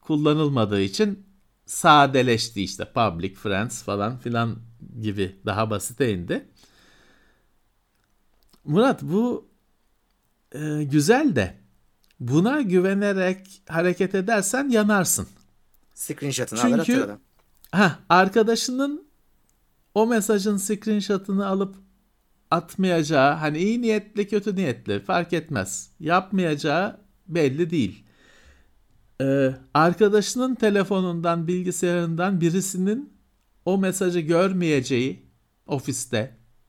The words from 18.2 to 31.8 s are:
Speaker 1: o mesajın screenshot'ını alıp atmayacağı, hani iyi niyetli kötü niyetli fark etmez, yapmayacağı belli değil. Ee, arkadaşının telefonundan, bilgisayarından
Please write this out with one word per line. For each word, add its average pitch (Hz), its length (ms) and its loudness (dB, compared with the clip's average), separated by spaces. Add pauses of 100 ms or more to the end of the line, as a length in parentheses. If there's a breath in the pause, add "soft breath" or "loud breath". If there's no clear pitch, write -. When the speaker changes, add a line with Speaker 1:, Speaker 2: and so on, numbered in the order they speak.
Speaker 1:
o 220 120 2
mesajın 214 500 0
screenshot'ını 202 920 -2
alıp 196 280 -4 (760)
atmayacağı, 160 840 2
hani 151 240 -2
iyi 220 240 0
niyetli 208 460 -2
kötü 202 280 -2
niyetli 120 440 -2
fark 170 320 -2
etmez, 156 580 -4 (100)
yapmayacağı 170 1000 -2 (260)
belli 160 440 0
değil. 127 340 -2 (1160 soft breath)
Ee, 135 340 2 (200)
arkadaşının 208 800 2
telefonundan, 185 920 0
bilgisayarından 175 920 -2